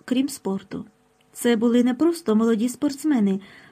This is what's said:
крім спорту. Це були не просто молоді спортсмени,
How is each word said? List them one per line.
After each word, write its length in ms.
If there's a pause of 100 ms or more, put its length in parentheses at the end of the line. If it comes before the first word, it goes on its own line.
крім 240
спорту. 560 (480)
Це 240
були 280
не 100
просто 420
молоді 320
спортсмени, 720 (320)